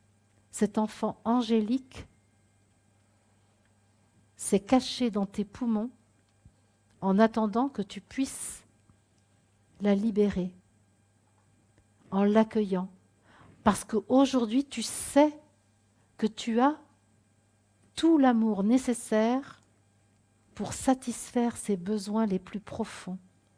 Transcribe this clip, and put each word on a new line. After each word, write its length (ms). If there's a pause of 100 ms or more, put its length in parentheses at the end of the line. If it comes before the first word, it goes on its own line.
(520)
Cet 260
enfant 460
angélique 800 (2250)
s'est 220
caché 500
dans 160
tes 180
poumons 460 (1120)
en 180
attendant 500
que 120
tu 200
puisses 600 (1200)
la 140
libérer, 560 (1600)
en 120
l'accueillant. 640 (720)
Parce 200
qu'aujourd'hui, 840
tu 160
sais 520 (840)
que 100
tu 320
as 160 (1200)
tout 220
l'amour 460
nécessaire 1000 (920)
pour 180
satisfaire 840
ses 180
besoins 500
les 140
plus 200
profonds. 600 (380)